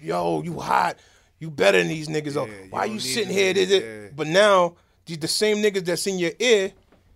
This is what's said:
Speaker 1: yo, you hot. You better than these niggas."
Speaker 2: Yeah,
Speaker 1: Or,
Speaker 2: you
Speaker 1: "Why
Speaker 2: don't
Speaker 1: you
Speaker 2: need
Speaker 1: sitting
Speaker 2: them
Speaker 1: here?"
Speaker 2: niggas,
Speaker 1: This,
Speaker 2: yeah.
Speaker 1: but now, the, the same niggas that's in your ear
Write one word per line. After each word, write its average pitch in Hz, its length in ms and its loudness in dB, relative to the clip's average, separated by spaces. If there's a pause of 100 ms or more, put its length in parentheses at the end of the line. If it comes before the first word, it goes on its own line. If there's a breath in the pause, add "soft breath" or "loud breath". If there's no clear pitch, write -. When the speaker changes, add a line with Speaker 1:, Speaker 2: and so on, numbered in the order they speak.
Speaker 1:
yo, 151 420 -2
you 170 160 -10
hot. - 380 -2 (420 soft breath)
You 160 100 -12
better 185 280 2
than 170 100 4
these 160 220 -6
niggas." 147 260 -6
Speaker 2:
Yeah, 139 60 -2
Speaker 1:
Or, 127 60 -8
Speaker 2:
you 98 220 -18
Speaker 1:
"Why - 120 -8
Speaker 2:
don't 214 80 -2
Speaker 1:
you 214 60 -8
Speaker 2:
need 214 60 -8
Speaker 1:
sitting 185 280 -4
Speaker 2:
them 185 80 -2
Speaker 1:
here?" 190 160 2
Speaker 2:
niggas, 190 160 2
Speaker 1:
This, 190 140 4 (200)
Speaker 2:
yeah. 104 100 -18
Speaker 1:
but 147 140 -4
now, 180 480 4 (300 soft breath)
the, 165 100 -10
the 156 140 -6
same 214 340 2
niggas 196 220 0
that's 170 200 -4
in 190 140 -2
your 170 200 0
ear 208 340 2 (420)